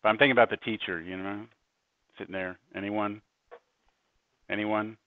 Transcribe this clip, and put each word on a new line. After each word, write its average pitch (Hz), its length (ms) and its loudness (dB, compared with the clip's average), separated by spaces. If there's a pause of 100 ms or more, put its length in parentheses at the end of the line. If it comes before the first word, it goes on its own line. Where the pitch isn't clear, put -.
But 107 80 4
I'm 110 80 4
thinking 139 140 6
about 117 180 8
the 104 80 -4
teacher, 101 440 -6
you 92 140 -8
know, 101 300 -8 (720)
sitting 95 160 -10
there. 92 240 -6 (180)
Anyone? 104 460 -4 (1300)
Anyone? 107 580 -2